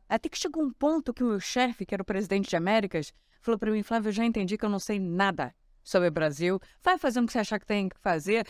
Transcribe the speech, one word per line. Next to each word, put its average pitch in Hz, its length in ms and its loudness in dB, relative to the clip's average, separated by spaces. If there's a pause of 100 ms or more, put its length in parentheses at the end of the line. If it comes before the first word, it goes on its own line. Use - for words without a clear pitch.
até 226 220 -2
que - 80 -10
chegou 320 260 -2
um 269 80 -2
ponto 294 420 0
que 247 100 -2
o 247 40 2
meu 208 120 0
chefe, 247 460 -2
que - 80 -6
era 190 80 -4
o 180 40 -6
presidente 196 440 0
de 190 60 -2
Américas, 180 580 0 (280)
falou 226 180 0
pra 214 120 0
mim, 214 120 0
"Flávia, 220 260 -2
eu 208 40 -2
já 226 120 0
entendi 214 320 0
que - 80 -4
eu 208 40 0
não 202 100 0
sei 208 200 -4
nada 175 540 0 (280)
sobre 180 280 4
o - 20 -2
Brasil. 160 480 0 (240)
Vai 359 160 4
fazendo 247 240 2
o 226 40 0
que - 60 -6
você 240 60 0
achar 214 200 -2
que - 60 -14
tem 202 240 0
que - 100 -14
fazer, 185 500 0